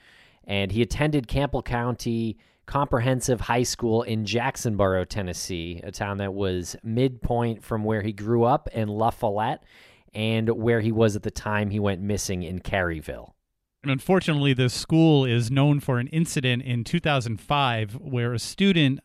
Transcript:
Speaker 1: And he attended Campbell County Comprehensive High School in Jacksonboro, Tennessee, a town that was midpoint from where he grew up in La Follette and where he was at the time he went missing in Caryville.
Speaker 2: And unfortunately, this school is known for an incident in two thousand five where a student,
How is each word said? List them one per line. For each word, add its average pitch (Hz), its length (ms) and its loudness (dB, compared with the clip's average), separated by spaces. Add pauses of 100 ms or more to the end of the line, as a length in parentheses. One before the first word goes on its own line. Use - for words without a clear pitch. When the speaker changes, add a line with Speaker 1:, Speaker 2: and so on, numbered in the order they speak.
(480)
Speaker 1:
And 98 240 -2
he 107 100 0
attended 143 460 0
Campbell 135 360 -2
County 117 720 -2 (280)
Comprehensive 131 760 0
High 120 220 0
School 117 400 0
in 110 220 -2
Jacksonboro, 101 800 0
Tennessee, 87 800 -6
a 98 80 -10
town 101 280 -4
that 98 140 -4
was 92 480 -2
midpoint 117 800 0
from 110 220 -4
where 107 200 0
he 107 100 -4
grew 113 320 2
up 135 260 0
in 110 160 -2
La 107 220 0
Follette 110 540 -2 (500)
and 110 360 0
where 117 300 2
he 110 140 2
was 110 220 4
at 104 80 -6
the 110 80 -4
time 104 400 -2
he 104 80 -2
went 101 200 0
missing 98 440 -2
in 90 160 -6
Caryville. 82 720 -4 (500)
Speaker 2:
And 143 100 -2
unfortunately, 143 640 2
this 123 200 2
school 160 520 4
is 117 240 0
known 143 300 4
for 131 180 0
an 120 100 -2
incident 131 540 0
in 123 220 -2
two 170 160 -2
thousand 123 420 0
five 117 520 0
where 123 400 -4
a 113 60 -4
student, 165 640 2